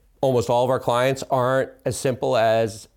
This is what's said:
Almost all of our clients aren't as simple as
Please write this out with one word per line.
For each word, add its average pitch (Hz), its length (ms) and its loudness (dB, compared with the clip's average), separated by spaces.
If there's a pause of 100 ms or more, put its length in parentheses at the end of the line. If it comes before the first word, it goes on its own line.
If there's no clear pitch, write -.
(200)
Almost 123 280 0
all 123 140 2
of 127 80 0
our 127 80 0
clients 127 520 0
aren't 131 400 0 (140)
as 127 140 -4
simple 131 380 -2
as 110 500 0 (100)